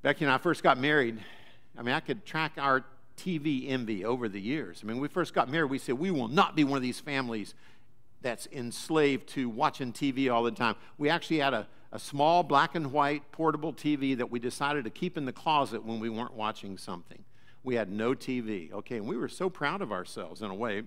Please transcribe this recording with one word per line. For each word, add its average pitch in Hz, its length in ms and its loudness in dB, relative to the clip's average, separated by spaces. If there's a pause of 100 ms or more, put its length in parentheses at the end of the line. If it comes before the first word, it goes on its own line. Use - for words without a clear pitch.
Becky 143 240 4
and 135 60 6
I 131 40 6
first 160 260 2
got 139 160 8
married, 127 400 4 (580)
I 120 60 -8
mean, 123 120 2
I 160 60 2
could 123 260 -6
track 156 320 -2
our 135 260 4 (320)
T 180 200 -2
V 139 320 0
envy 113 360 0
over 120 240 0
the 98 120 -4
years. 110 400 -4
I 104 60 -10
mean, 113 120 -2
when 139 40 0
we 147 60 -2
first - 260 -2
got 131 140 4
married, 147 220 2
we 135 80 0
said, 127 200 -2
"We 185 140 0
will 123 160 2
not 170 260 4
be 156 80 6
one 139 140 4
of 127 80 0
these 123 160 -4
families 120 560 -2 (640)
that's 120 300 -4
enslaved 143 760 2
to 131 180 -2
watching 127 440 0
T 139 200 0
V 131 160 2
all 117 160 4
the 117 80 2
time." 110 240 2 (220)
We 147 120 2
actually 160 300 2
had 139 120 4
a, 107 140 -2 (240)
a 110 80 -10
small 160 460 4
black 147 320 6
and 143 160 -2
white 147 400 2
portable 151 400 2
T 147 240 2
V 135 180 2
that 117 160 -2
we 123 80 -2
decided 143 460 0
to 110 60 -4
keep 175 280 -4
in 147 60 -4
the 123 80 -4
closet 135 520 2
when 113 140 -2
we 113 100 -2
weren't 113 260 -4
watching 107 440 -4
something. - 460 -10 (400)
We 127 100 0
had 104 160 0
no 110 240 0
T 127 240 -4
V, 101 340 -6
okay, 107 260 -8
and 104 100 -6
we 180 80 -4
were 139 120 -4
so 185 220 -2
proud 170 320 -2
of 110 80 -6
ourselves 90 500 -6
in 104 120 -4
a - 20 -6
way. 107 320 -2